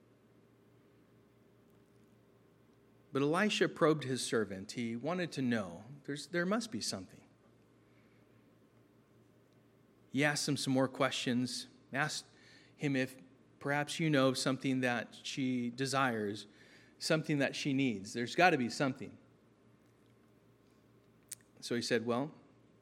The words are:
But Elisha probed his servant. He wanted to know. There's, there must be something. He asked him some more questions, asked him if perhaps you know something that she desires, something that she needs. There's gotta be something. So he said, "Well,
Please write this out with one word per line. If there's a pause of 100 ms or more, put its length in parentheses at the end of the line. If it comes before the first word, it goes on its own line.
(3250)
But
Elisha
probed
his
servant.
He
wanted
to
know. (220)
There's,
there
must
be
something. (3000)
He
asked
him
some
more
questions, (260)
asked (500)
him
if (440)
perhaps
you
know
something
that
she
desires, (540)
something
that
she
needs.
There's
gotta
be
something. (2500)
So
he
said,
"Well, (520)